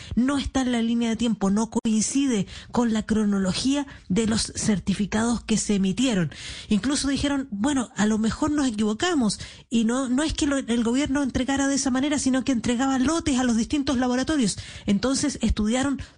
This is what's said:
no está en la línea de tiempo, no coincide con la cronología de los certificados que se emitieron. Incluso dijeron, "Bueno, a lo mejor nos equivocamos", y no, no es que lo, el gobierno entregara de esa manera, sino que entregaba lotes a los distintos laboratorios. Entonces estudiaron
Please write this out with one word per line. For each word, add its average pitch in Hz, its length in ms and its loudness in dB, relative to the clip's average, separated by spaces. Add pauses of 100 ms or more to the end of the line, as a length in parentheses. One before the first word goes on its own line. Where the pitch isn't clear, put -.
(160)
no 262 220 2
está 269 240 -2
en 254 100 0
la 233 100 0
línea 233 280 0
de 226 80 0
tiempo, 220 320 0
no 220 200 2
coincide 220 800 0 (240)
con 233 220 2
la 214 120 0
cronología 214 840 0 (200)
de 214 200 2
los - 280 0
certificados 214 880 0
que 220 140 0
se - 180 0
emitieron. 190 560 2 (380)
Incluso 269 400 0
dijeron, 277 420 0
"Bueno, 233 460 0
a 202 80 2
lo 214 140 2
mejor 294 320 0
nos 294 160 2
equivocamos", 220 760 0 (280)
y 226 140 2
no, 247 240 0
no 254 160 0
es 311 80 0
que 311 160 0
lo, 277 100 0
el 233 280 0
gobierno 277 380 0
entregara 269 440 0
de 277 80 0
esa 262 160 0
manera, 277 280 0
sino 262 260 0
que 269 80 2
entregaba 247 460 0
lotes 302 380 0
a 254 60 2
los 240 140 2
distintos 277 400 0
laboratorios. 254 600 0 (280)
Entonces 262 560 0
estudiaron 240 600 0 (160)